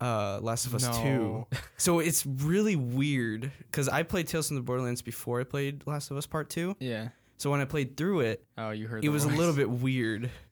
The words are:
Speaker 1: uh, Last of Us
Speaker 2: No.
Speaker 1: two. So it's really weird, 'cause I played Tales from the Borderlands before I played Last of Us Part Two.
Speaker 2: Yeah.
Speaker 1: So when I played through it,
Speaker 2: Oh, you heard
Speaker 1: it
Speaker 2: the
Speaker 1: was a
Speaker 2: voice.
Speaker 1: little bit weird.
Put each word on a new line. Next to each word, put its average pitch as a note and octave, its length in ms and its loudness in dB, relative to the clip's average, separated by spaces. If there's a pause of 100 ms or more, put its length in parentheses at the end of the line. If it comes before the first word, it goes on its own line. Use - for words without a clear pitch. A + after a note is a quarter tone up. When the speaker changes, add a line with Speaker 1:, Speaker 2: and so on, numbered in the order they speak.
Speaker 1:
uh, G#2+ 420 0
Last A#2 240 -2
of A#2+ 80 -2
Us B2+ 100 2
Speaker 2:
No. A#2+ 680 2
Speaker 1:
two. - 60 0 (180)
So E3+ 240 4
it's D#3+ 260 2
really E3 500 2
weird, B2+ 760 0 (220)
'cause C3+ 160 0
I D3 140 2
played E3+ 260 -2
Tales D#3+ 200 0
from D3+ 80 -2
the C3 60 -2
Borderlands B2 400 -2
before A#2+ 380 -4
I C3 40 -2
played C#3+ 420 -4
Last D3 240 -6
of C#3 60 -6
Us C#3+ 100 -6
Part D3+ 240 -4
Two. F3 300 -4
Speaker 2:
Yeah. A#2 280 -4 (300)
Speaker 1:
So C#3+ 120 -2
when C#3+ 100 2
I C#3 40 2
played C#3 320 -2
through F3+ 240 2
it, A2+ 240 0 (120)
Speaker 2:
Oh, A2 140 -4
you G#2+ 180 -6
heard A2+ 100 -4
Speaker 1:
it A2 40 -4
Speaker 2:
the D3 80 4
Speaker 1:
was D3 140 2
a - 40 2
Speaker 2:
voice. D3+ 100 2
Speaker 1:
little E3+ 160 4
bit C3+ 160 2
weird. B2 600 0 (220)